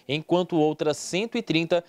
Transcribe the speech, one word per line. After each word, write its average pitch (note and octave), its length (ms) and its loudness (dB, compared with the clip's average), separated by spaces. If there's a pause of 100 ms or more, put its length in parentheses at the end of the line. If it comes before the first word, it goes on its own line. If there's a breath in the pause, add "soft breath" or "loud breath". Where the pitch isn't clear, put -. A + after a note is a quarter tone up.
enquanto E3+ 500 0
outras D3+ 400 2
cento G#3+ 400 -6
e A3+ 60 -2
trinta E3+ 460 0